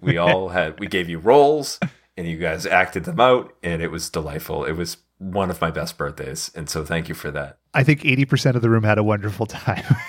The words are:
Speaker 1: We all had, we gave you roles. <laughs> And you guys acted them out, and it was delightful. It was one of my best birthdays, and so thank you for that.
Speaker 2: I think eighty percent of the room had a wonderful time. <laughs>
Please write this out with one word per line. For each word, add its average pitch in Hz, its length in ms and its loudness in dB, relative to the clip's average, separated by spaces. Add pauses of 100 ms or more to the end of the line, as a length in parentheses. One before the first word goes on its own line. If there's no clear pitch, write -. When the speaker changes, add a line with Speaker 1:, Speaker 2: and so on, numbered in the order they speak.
Speaker 1:
We 87 160 0
all 92 320 2
had, 90 280 -2
we 101 80 -8
gave 90 220 -2
you 82 100 -6
roles. 143 680 4
<laughs> - 160 -6 (160)
And 85 100 -8
you 82 100 -4
guys 85 300 -4
acted 90 380 2
them 87 160 -2
out, 127 420 4
and 85 180 -4
it 82 100 -4
was 82 200 -8
delightful. 76 540 -6
It 73 80 -2
was 85 260 -6 (200)
one 95 320 -2
of 85 100 -8
my 82 100 0
best 78 260 -8
birthdays, 71 580 -8
and 78 140 -10
so 78 160 -6
thank 82 240 -4
you 80 60 -8
for - 160 -10
that. 71 280 -10 (160)
Speaker 2:
I 135 100 2
think 147 200 2
eighty 135 220 2
percent 135 300 2
of 120 60 -2
the 120 60 4
room 113 140 4
had 107 160 4
a 107 60 4
wonderful 104 420 -2
time. - 440 -6
<laughs> - 40 4 (140)